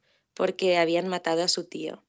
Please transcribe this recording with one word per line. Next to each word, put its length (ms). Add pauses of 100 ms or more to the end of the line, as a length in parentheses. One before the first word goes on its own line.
(340)
porque 440
habían 300
matado 340
a 60
su 160
tío, 440